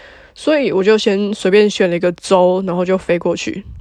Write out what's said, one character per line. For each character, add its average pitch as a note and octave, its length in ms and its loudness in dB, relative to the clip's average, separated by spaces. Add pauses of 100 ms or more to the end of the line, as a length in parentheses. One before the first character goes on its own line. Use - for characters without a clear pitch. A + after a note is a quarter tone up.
(340)
所 D4+ 240 0
以 B3 120 0
我 F#3 120 0
就 G#3+ 140 4
先 G#3 380 -4
随 - 160 -2
便 G#3 180 4
选 G3 220 0
了 F3 60 -2
一 - 20 -6
个 F3+ 140 0
州， F#3 540 2
然 F3 80 -4
后 F3+ 100 -2
就 F#3 120 0
飞 F3 220 -2
过 E3+ 180 -2
去。 - 260 -8 (180)